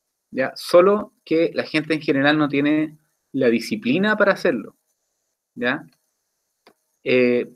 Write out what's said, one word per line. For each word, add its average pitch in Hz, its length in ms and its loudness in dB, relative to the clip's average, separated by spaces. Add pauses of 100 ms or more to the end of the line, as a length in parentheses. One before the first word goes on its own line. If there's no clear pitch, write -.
(300)
¿ya? 127 260 -4
Solo 202 580 2 (100)
que 160 300 0
la 120 100 -4
gente 156 300 -2
en 151 60 -4
general 147 380 2
no 147 100 2
tiene 151 500 -2 (340)
la 131 160 2
disciplina 120 680 0
para 202 160 2
hacerlo, - 440 -4 (800)
¿ya? 127 320 -4 (1160)
Eh, 123 540 0